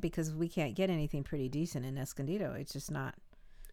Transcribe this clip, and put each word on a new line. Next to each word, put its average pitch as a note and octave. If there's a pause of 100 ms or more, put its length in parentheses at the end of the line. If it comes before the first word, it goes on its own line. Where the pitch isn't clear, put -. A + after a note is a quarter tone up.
because D#3+
we E3
can't D3
get F#3+
anything D3+
pretty C#3
decent D3
in C3+
Escondido. C#3+
It's -
just -
not, C3+ (580)